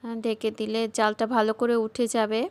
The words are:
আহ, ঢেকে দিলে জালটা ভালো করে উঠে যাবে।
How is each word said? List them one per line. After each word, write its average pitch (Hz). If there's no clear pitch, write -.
আহ, 233
ঢেকে 220
দিলে 220
জালটা 214
ভালো 220
করে 233
উঠে 220
যাবে। 220